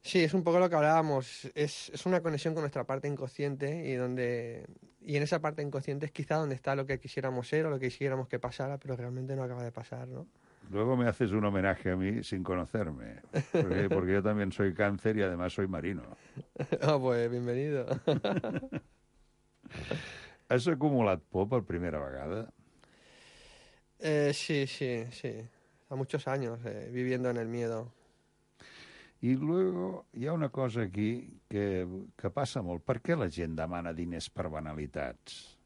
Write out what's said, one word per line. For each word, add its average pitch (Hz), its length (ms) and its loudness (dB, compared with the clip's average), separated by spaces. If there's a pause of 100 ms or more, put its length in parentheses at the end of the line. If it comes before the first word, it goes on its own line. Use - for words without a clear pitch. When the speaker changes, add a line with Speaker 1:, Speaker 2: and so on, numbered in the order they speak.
Speaker 1:
Sí, 180 200 4
es 156 100 2
un 185 100 4
poco 170 160 4
lo 185 100 6
que 170 60 2
hablábamos. 151 760 4
Es, - 400 -2
es - 140 -8
una 180 140 4
conexión 160 340 0
con 160 80 0
nuestra 143 220 -2
parte 135 220 -2
inconsciente 143 800 -2
y 135 60 0
donde, 123 720 -2 (340)
y 151 160 -4
en 143 80 4
esa 156 160 2
parte 151 220 -2
inconsciente 143 460 -2
es - 40 -8
quizá 151 260 -2
donde 147 180 0
está 139 200 -2
lo 135 120 -2
que 135 120 -2
quisiéramos 131 480 -4
ser 156 200 2
o - 20 0
lo 143 100 0
que 131 100 0
quisiéramos 131 380 -2
que 127 120 -2
pasara, 135 400 -4
pero 135 180 -4
realmente 127 380 -4
no 135 80 -2
acaba 123 200 -6
de 117 80 -4
pasar, 123 360 -10
¿no? 127 180 -10 (460)
Speaker 2:
Luego 113 260 4
me 123 100 4
haces 110 240 2
un 104 140 4
homenaje 98 460 2
a 92 40 2
mí 98 280 0
sin 92 200 -4
conocerme, 80 760 -4 (340)
porque, 98 380 4
Speaker 1:
<laughs> 95 40 4
Speaker 2:
porque 92 200 4
yo 98 100 4
también 104 280 2
soy 98 220 2
cáncer 104 440 2
y 104 40 4
además 90 320 0
soy 98 140 0
marino. 85 340 -2 (540)
Speaker 1:
<laughs> - 320 -2
Oh, 151 120 4
pues 120 300 2
bienvenido. 123 560 -2 (200)
<laughs> 165 760 -2 (1700)
Speaker 2:
Has 123 180 4
acumulat 127 540 4 (100)
por 95 180 4
per 123 140 2
primera 85 360 -2
vegada? 71 500 -6 (1500)
Speaker 1:
Eh, 147 340 4
sí, 143 340 0
sí, 120 440 -2
sí. 120 220 -6 (560)
A 135 60 -8
muchos 135 320 -2
años, 127 380 -2
eh, 113 260 -8
viviendo 127 380 0
en 120 80 0
el 113 100 -2
miedo. 117 440 -2 (1300)
Speaker 2:
I 127 140 4
luego 180 760 0
hi 120 140 -6
ha 160 60 0
una 156 160 0
cosa 120 320 0
aquí 104 680 -2
que, 98 380 0 (320)
que 98 160 -4
passa 135 320 -2
molt. 87 180 -4
Per 131 220 -2
què 170 140 2
la 95 100 0
gent 80 260 -4
demana 85 380 -4
diners 85 400 -6
per - 160 -4
banalitats? 76 1160 -8